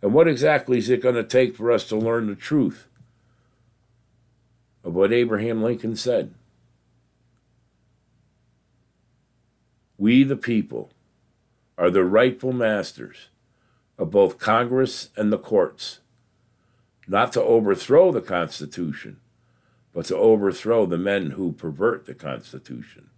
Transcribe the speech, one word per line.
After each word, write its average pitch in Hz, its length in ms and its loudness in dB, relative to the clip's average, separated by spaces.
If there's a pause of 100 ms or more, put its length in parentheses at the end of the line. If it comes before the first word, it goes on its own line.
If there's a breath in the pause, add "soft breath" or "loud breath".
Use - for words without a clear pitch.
And 101 120 0
what 165 140 6
exactly 143 500 0
is 117 120 -2
it 123 120 0
gonna 123 220 0
take 123 320 0
for 117 160 -2
us 107 160 0
to 110 80 -6
learn 113 320 -2
the 101 80 -6
truth - 520 -4 (2000)
of 85 100 -8
what 98 180 2
Abraham 113 520 0
Lincoln 117 320 -4
said? 113 380 -2 (3750)
"We, 117 260 6
the 135 140 0
people, 98 540 -4 (840)
are 87 120 2
the 92 140 2
rightful 127 500 2
masters 107 760 -4 (680)
of 85 140 -6
both 98 260 4
Congress 120 800 0
and 104 180 0
the 101 60 -2
courts, - 600 -2 (1080)
not 110 260 0
to 117 80 0
overthrow 117 680 4
the 127 100 -2
Constitution, 78 1000 -8 (720)
but 85 120 -8
to 92 100 -4
overthrow 107 720 2
the 87 120 -4
men 95 340 -2
who 87 200 -6
pervert 82 540 -4
the - 80 -18
Constitution." - 1040 -16